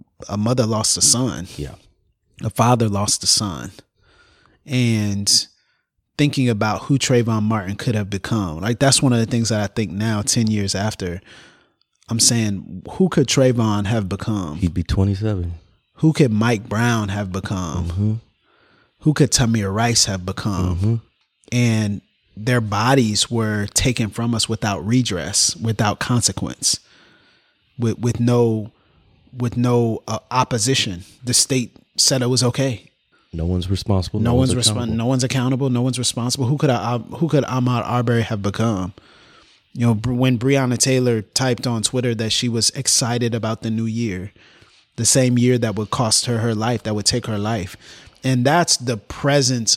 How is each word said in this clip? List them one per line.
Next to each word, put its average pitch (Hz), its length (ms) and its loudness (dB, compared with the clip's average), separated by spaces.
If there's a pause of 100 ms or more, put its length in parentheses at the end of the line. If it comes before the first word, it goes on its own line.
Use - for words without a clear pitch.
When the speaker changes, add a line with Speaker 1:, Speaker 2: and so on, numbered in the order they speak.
(280)
Speaker 1:
a 101 80 -6
mother 117 300 2
lost 110 300 0
a 92 40 -6
son. 98 560 0
Speaker 2:
Yeah. 71 180 -10 (680)
Speaker 1:
A 113 60 -4
father 117 380 2
lost 101 360 -2
a - 20 -6
son. 90 460 -2 (920)
And 107 800 0 (720)
thinking 139 300 2
about 107 340 -2
who 139 160 2
Trayvon 113 440 2
Martin 104 340 0
could 120 180 -2
have 104 160 -2
become, 95 500 -4
like, 110 180 -2
that's 135 240 4
one 131 100 4
of 120 60 4
the 113 80 2
things 117 220 0
that 107 120 0
I 101 60 0
think 104 240 -4
now, 104 320 -2
ten 113 260 0
years 101 260 0
after, 95 460 -4 (880)
I'm 117 120 -2
saying, 107 600 0 (100)
who 190 160 2
could 135 180 2
Trayvon 113 600 2
have 104 220 0
become? 92 480 -6
Speaker 2:
He'd 87 180 0
be 90 80 -2
twenty-seven. 98 720 -2 (400)
Speaker 1:
Who 156 180 2
could 139 180 4
Mike 110 380 2
Brown 113 400 0
have 98 240 -4
become? 90 560 -4
Speaker 2:
Mm-hmm. 104 260 0 (840)
Speaker 1:
Who 156 140 2
could 139 160 2
Tamir 113 440 0
Rice 117 320 2
have 95 200 -6
become? 92 500 -2
Speaker 2:
Mm-hmm. 104 180 2 (580)
Speaker 1:
And 110 480 2 (360)
their 120 240 0
bodies 110 720 2
were 107 440 -2
taken 120 360 0
from 117 240 -2
us 110 140 -2
without 101 380 -2
redress, 104 720 0
without 110 440 0
consequence, - 800 -2 (1000)
with, 117 200 -2
with 117 220 -2
no, 117 520 2 (640)
with 120 200 -4
no, 120 520 2
uh, 107 100 -4 (120)
opposition. 117 720 0 (220)
The 120 100 -2
state - 420 0 (200)
said 131 260 2
it 120 60 0
was 127 160 2
okay. 127 420 0 (460)
Speaker 2:
No 80 140 -4
one's 90 240 0
responsible. 98 500 0
Speaker 1:
No 113 100 2
Speaker 2:
No 120 40 4
Speaker 1:
one's 127 200 4
Speaker 2:
one's 120 120 2
Speaker 1:
respon-, 104 60 4
Speaker 2:
accountable. 113 240 -2
Speaker 1:
no 113 100 -2
one's 127 180 2
accountable. 131 460 0
No 120 120 2
one's 127 160 0
responsible. 123 480 -2
Who 147 120 2
could 147 120 2
I, 117 240 0
uh, 120 40 -2
who 143 300 -4
could 143 160 2
Ahmaud 123 400 0
Arbery 117 380 2
have 104 200 -4
become? 101 500 -2 (800)
You 120 140 0
know, 117 80 4
br-, 117 180 -2
when 127 260 2
Breonna 131 400 2
Taylor 123 440 2
typed - 440 -2
on 113 160 -2
Twitter 123 340 -2
that 110 140 -2
she - 180 -2
was 113 220 0
excited 120 640 0
about 110 280 -4
the 113 80 -4
new 113 160 -2
year, 110 460 -4 (640)
the 120 100 -2
same 127 320 4
year 123 200 4
that 110 180 -2
would 104 140 -4
cost - 360 0
her 120 120 -2
her 113 180 0
life, 113 260 -2
that 107 120 -4
would 104 120 -4
take 120 200 -2
her 107 120 -4
life. 104 380 -4 (480)
And 131 200 2
that's 160 340 4
the 120 180 -4
presence 127 800 0